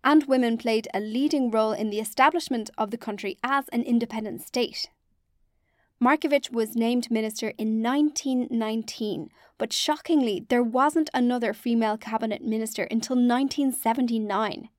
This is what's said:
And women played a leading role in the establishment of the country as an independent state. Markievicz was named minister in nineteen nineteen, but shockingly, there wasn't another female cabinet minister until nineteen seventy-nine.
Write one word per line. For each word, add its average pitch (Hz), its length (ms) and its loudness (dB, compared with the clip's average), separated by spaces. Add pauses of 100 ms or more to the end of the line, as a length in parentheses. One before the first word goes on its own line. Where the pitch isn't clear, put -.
And 294 220 6
women 247 320 2
played 226 360 0
a 190 60 0
leading 247 520 0
role 220 200 2
in 214 200 -2
the 208 80 -2
establishment 262 760 0
of 214 120 -2
the 233 80 -8
country 208 460 -8
as 269 260 0
an 233 140 0
independent 226 580 -2
state. - 480 -4 (1120)
Markievicz 285 480 2
was 226 240 -2
named 233 360 0
minister 220 480 -2
in 220 240 -2
nineteen 269 680 0
nineteen, 220 800 -4 (300)
but 226 120 -4
shockingly, 285 800 0
there 247 140 4
wasn't 277 500 2
another 240 400 0
female 226 420 0
cabinet 220 480 -4
minister 220 460 -2
until 226 260 -2
nineteen 262 560 2
seventy-nine. 220 1080 0